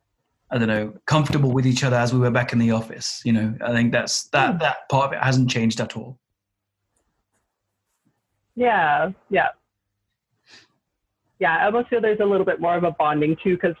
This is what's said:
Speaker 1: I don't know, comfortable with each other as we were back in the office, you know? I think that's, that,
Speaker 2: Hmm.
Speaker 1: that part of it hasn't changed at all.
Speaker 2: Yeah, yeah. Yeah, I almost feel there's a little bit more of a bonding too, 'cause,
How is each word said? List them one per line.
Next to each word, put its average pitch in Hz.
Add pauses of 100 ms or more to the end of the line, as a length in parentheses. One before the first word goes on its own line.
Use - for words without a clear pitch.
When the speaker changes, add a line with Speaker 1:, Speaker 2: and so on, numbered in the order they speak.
(500)
Speaker 1:
I 127
don't 113
know, 107 (120)
comfortable 143
with 131
each 127
other 123
as 120
we 127
were 123
back 123
in 120
the 113
office, -
you 117
know? 110 (100)
I 120
think 117
that's, 117
that, 135
Speaker 2:
Hmm. 175
Speaker 1:
that 151
part 139
of -
it -
hasn't 131
changed 113
at -
all. - (2250)
Speaker 2:
Yeah, 180 (200)
yeah. 180 (1900)
Yeah, 165
I -
almost 240
feel 233
there's 214
a 208
little 196
bit 175
more 170
of 175
a 170
bonding 151
too, 185
'cause, 170